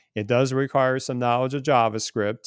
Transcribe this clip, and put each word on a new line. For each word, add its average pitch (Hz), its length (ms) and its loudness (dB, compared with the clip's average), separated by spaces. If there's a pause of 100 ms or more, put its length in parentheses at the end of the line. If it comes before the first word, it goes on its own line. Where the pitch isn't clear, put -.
(160)
it 104 120 -4
does 123 240 2
require 131 480 0
some 131 180 -6
knowledge 123 360 0
of 139 100 -4
JavaScript 113 840 0